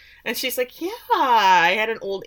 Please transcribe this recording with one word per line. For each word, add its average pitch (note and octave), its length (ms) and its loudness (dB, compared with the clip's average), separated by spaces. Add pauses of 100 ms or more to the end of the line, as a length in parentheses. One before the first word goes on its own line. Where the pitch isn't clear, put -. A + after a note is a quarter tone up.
(240)
And A#3+ 140 -6
she's B3+ 180 -6
like, B3+ 240 -6
"Yeah, E4+ 100 -6 (220)
I G3 640 4
had A3 140 -2
an A3 100 -6
old G3 260 -8